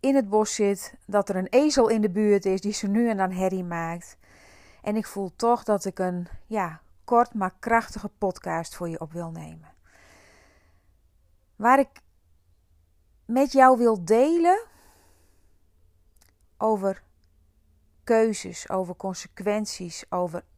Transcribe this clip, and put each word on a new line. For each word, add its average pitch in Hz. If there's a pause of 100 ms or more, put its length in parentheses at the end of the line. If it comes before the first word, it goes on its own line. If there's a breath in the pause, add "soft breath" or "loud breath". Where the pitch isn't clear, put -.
in 269
het 220
bos 214
zit, 202 (120)
dat 202
er 185
een 185
ezel 277
in 220
de 208
buurt 202
is 190
die 208
zo -
nu 226
en 220
dan 185
herrie 185
maakt. 170 (680 soft breath)
En 208
ik 214
voel 196
toch 233
dat 208
ik 190
een, 180 (180)
ja, 180 (240)
kort 240
maar 190
krachtige 220
podcast 170
voor 175
je 165
op 160
wil 170
nemen. 160 (1800 soft breath)
Waar 247
ik - (1200)
met 262
jou 262
wil 220
delen 330 (1900 soft breath)
over 196 (1000)
keuzes, 220
over 185
consequenties, 190
over 180 (120)